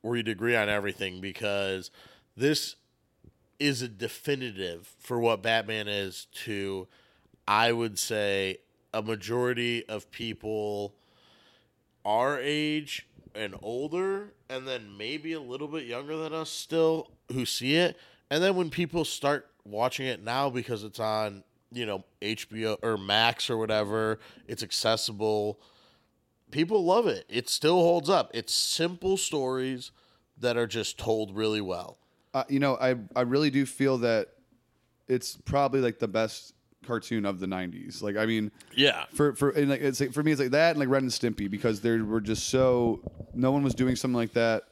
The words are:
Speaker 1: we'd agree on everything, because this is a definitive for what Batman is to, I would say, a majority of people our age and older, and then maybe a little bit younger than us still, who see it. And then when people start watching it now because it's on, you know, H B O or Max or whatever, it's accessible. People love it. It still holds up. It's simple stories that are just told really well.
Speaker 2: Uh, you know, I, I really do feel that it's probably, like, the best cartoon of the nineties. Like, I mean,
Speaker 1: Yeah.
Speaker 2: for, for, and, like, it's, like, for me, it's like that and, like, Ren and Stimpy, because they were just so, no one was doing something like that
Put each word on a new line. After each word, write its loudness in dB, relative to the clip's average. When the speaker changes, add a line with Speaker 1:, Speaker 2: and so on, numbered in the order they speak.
Speaker 1:
we'd -2
agree 0
on 2
everything, -2
because -4
this 0
is 0
a -4
definitive -6
for -4
what 2
Batman 0
is -4
to, -6
I 4
would -2
say, -2
a -4
majority -2
of -10
people -6
our 2
age -4
and -8
older, -4
and -8
then -8
maybe -6
a -6
little -8
bit -6
younger -8
than -6
us -6
still, 0
who 0
see 0
it. 4
And 2
then 4
when 0
people -2
start -2
watching -2
it -4
now 0
because -4
it's -10
on, -2
you -4
know, -4
H -4
B -6
O 0
or 0
Max 2
or 0
whatever, 0
it's -8
accessible. 0
People 2
love 6
it. -2
It -4
still 4
holds 4
up. 4
It's -4
simple 0
stories -2
that 0
are 2
just -4
told 0
really 2
well. -6
Speaker 2:
Uh, 0
you 2
know, 2
I, 4
I 4
really 4
do 2
feel 0
that 2
it's -2
probably, 2
like, 0
the 0
best -2
cartoon -2
of -2
the -4
nineties. -6
Like, -2
I 4
mean, 0
Speaker 1:
Yeah. 4
Speaker 2:
for, 4
for, 2
and, 2
like, 0
it's, 0
like, 0
for -2
me, 4
it's 0
like 2
that 6
and, 0
like, 2
Ren 4
and 0
Stimpy, -2
because 0
they 4
were 0
just -2
so, 4
no 4
one 2
was 2
doing 2
something 0
like 0
that 4